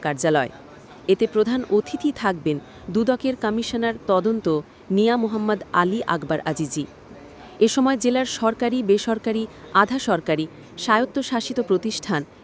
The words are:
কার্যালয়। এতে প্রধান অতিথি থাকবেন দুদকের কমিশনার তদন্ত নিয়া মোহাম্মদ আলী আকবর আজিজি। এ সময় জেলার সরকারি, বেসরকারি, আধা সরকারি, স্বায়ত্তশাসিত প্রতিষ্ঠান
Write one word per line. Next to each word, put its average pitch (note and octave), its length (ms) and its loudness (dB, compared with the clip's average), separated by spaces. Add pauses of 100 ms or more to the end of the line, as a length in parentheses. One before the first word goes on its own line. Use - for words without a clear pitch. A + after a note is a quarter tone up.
কার্যালয়। D3 460 0 (600)
এতে F#3+ 180 2
প্রধান A#3 440 0
অতিথি A#3+ 420 0
থাকবেন D#3+ 460 -2 (320)
দুদকের B3 460 0
কমিশনার A3+ 580 -2 (120)
তদন্ত F#3 540 2 (300)
নিয়া A3 260 4
মোহাম্মদ G#3+ 460 0 (100)
আলী F#3 340 2
আকবর D3 380 -2
আজিজি। D3+ 420 -4 (760)
এ A3 80 6
সময় C4 280 2
জেলার B3 280 2
সরকারি, A#3 580 -2
বেসরকারি, A3 640 0 (280)
আধা G#3 240 2
সরকারি, E3 480 0 (320)
স্বায়ত্তশাসিত B3 840 -2
প্রতিষ্ঠান F#3+ 640 -2 (200)